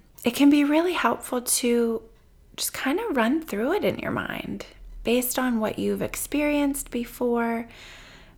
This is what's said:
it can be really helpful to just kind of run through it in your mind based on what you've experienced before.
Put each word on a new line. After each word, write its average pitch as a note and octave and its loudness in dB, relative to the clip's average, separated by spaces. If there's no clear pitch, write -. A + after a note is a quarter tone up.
it A#3 0
can C#4+ 6
be D4 6
really D#4+ 2
helpful A#3+ -2
to A#3 0
just - -6
kind D4+ -2
of A4 -2
run B3 4
through A#3 -2
it F#4+ 0
in G3 2
your - -4
mind - -6
based B3 0
on B3+ 2
what G#3+ -2
you've G3+ 0
experienced C#4+ 0
before. A#3 -2